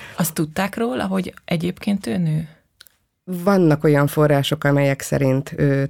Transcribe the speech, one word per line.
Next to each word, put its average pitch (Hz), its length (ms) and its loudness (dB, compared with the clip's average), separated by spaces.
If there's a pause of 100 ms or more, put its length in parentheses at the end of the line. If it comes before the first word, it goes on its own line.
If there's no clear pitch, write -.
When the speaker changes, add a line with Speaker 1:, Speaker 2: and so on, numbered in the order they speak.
(180)
Speaker 1:
Azt 170 160 -2
tudták 185 440 -4
róla, 233 280 -4
hogy 190 280 -4 (120)
egyébként 180 640 -4
ő 214 100 -2
nő? 156 300 -2 (760)
Speaker 2:
Vannak 175 600 2
olyan 147 240 4
források, 147 560 2
amelyek 143 380 2
szerint, 139 540 0
ö, 139 340 2